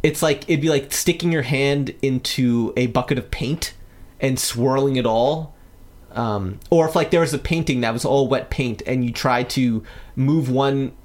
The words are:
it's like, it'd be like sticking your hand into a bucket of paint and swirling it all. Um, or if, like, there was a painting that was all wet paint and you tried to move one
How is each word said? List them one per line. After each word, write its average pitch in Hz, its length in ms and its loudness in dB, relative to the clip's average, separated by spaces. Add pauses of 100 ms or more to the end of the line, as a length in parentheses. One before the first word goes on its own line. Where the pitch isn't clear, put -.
it's 156 180 0
like, 151 280 0
it'd 160 120 2
be 160 80 0
like 143 240 0
sticking 170 380 0
your 156 120 0
hand 139 600 0
into 123 760 0
a 123 120 2
bucket 123 300 -2
of - 120 -10
paint - 420 -4 (480)
and 131 180 0
swirling 131 580 0
it 120 100 0
all. 135 480 0 (580)
Um, 104 460 -4 (120)
or 160 180 6
if, 160 80 -2
like, - 160 2
there 170 80 6
was 156 120 2
a 139 60 -2
painting 151 440 0
that 113 100 0
was 120 120 -4
all 135 240 4
wet 127 220 -2
paint 120 340 -2
and 127 200 0
you 120 80 -2
tried 127 380 0
to 120 340 0 (320)
move 135 340 2
one 135 420 0 (120)